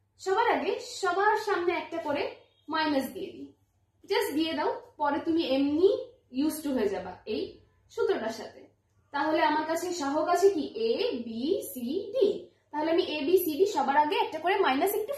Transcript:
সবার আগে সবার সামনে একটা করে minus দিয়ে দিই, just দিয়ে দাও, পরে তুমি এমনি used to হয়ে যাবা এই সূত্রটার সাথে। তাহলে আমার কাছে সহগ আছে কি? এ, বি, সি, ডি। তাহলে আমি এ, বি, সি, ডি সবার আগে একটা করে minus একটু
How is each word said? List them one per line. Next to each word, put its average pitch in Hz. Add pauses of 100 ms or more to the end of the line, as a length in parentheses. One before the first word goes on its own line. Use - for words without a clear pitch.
(240)
সবার 427
আগে 269 (300)
সবার 392 (120)
সামনে 349 (100)
একটা 330
করে 285 (500)
minus 302
দিয়ে -
দিই, 277 (640)
just 403
দিয়ে 320
দাও, 349 (300)
পরে 285
তুমি 330 (140)
এমনি 294 (560)
used 311
to 285
হয়ে 208
যাবা 185 (220)
এই 311 (520)
সূত্রটার 285
সাথে। - (540)
তাহলে 311 (100)
আমার 302
কাছে 359 (140)
সহগ 294
আছে 392
কি? 294 (240)
এ, 233 (340)
বি, 226 (260)
সি, 233 (280)
ডি। 508 (440)
তাহলে 311
আমি 370 (120)
এ, -
বি, 349 (100)
সি, 311
ডি 381 (100)
সবার 269
আগে 320
একটা -
করে 370 (120)
minus 294
একটু 440